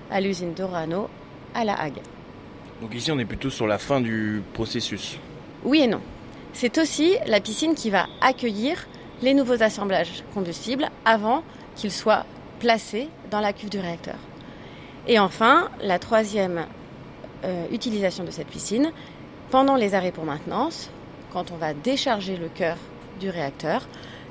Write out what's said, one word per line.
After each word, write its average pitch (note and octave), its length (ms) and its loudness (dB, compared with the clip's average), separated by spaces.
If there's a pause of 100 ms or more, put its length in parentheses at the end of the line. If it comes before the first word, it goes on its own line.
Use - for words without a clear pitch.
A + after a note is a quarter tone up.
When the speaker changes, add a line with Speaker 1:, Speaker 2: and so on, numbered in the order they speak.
Speaker 1:
à G3 120 0
l'usine F3+ 340 -2
d'Orano F3+ 540 -2 (440)
à A#3+ 120 0
La G3+ 100 2
Hague. D3 260 -4 (800)
Speaker 2:
Donc A2 140 -8
ici, B2 160 0
on D3 80 2
est A#2+ 60 2
plutôt G#2 260 -2
sur A#2+ 160 0
la G#2 120 4
fin C#3 220 2
du A2 400 2 (120)
processus. - 680 -4 (460)
Speaker 1:
Oui D4 160 6
et B3+ 80 8
non. F3+ 120 2 (520)
C'est - 260 0
aussi D#4+ 380 4 (100)
la G#3 140 4
piscine B3+ 340 0
qui A3+ 160 -2
va F#3+ 160 4 (140)
accueillir B3 640 2 (340)
les C4 140 6
nouveaux B3 300 6
assemblages G3+ 580 2 (100)
combustibles G#3+ 560 -2 (160)
avant A3+ 380 6 (320)
qu'ils G#3 160 -4
soient - 340 4 (360)
placés A3+ 480 2 (240)
dans G#3 80 2
la G#3 120 2
cuve G#3 180 -12
du G3+ 100 -4
réacteur. E3+ 360 -6 (960)
Et A#3 80 8
enfin, A#3 520 6 (100)
la F#3 180 2
troisième, G3+ 680 2 (800)
euh, F3 280 -2
utilisation G3+ 520 0
de D#3+ 60 -6
cette D#3+ 180 -8
piscine, B3+ 440 0 (580)
pendant C4+ 240 6
les G#3 200 4
arrêts F3+ 180 2
pour E3 120 -6
maintenance, F3+ 640 -2 (420)
quand F3+ 180 -4
on E3+ 60 -10
va D#3 160 -2
décharger G3+ 640 0
le E3+ 120 -6
cœur E3+ 280 0 (440)
du F#3+ 100 -2
réacteur, D#3+ 580 -2 (420)